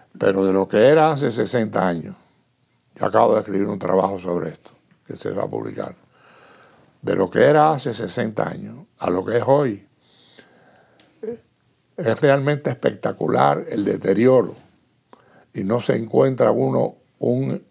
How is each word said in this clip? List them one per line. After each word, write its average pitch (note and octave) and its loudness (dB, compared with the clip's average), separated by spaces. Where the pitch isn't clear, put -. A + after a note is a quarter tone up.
pero G2 2
de F#2+ 2
lo F#2+ 2
que A2 4
era D#3 4
hace C#3 -2
sesenta G#2+ -2
años, F2+ -6
yo G2+ -2
acabo A2 4
de G#2+ 2
escribir G2+ -4
un G#2 -6
trabajo F#2+ 0
sobre F2 -4
esto, - -20
que - -14
se - -8
va G2 -6
a - -4
publicar, G#1+ -10
de F#2 -2
lo F#2 0
que A2+ 4
era D3+ 4
hace C3 -4
sesenta G#2+ -4
años G#2+ -12
a F2+ -4
lo F#2 0
que G#2+ -2
es A2 0
hoy, B2+ 0
eh, A3+ -10
es A2+ -2
realmente C#3 2
espectacular - 0
el G#2+ -4
deterioro, G2+ 2
y A2+ -8
no G#2+ -2
se B2 0
encuentra B2 2
uno B2+ 0
un B2+ -2